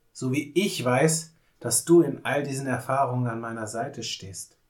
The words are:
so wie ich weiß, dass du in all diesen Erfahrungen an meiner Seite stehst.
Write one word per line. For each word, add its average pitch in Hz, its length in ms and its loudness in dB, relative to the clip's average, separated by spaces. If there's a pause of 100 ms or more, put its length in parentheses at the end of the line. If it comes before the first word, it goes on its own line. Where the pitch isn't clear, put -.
(100)
so 127 220 -4
wie 151 220 -2
ich 190 280 0
weiß, 135 520 2 (260)
dass - 240 -2
du 170 160 8
in 139 240 0
all 139 200 0
diesen 135 220 -4
Erfahrungen 131 600 0
an 113 140 -4
meiner 113 260 -8
Seite 113 360 -8
stehst. - 540 -12 (140)